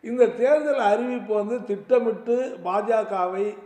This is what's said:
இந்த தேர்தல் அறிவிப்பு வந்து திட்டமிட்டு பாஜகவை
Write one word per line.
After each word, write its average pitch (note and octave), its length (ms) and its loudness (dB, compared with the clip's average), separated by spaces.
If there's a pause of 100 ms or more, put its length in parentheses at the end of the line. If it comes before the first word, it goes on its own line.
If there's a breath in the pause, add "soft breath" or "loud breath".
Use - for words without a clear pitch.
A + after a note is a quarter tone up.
இந்த A#3+ 240 4
தேர்தல் C#4 520 2
அறிவிப்பு A3 560 0
வந்து G#3+ 300 -2
திட்டமிட்டு A#3 1000 0
பாஜகவை G3+ 1000 -2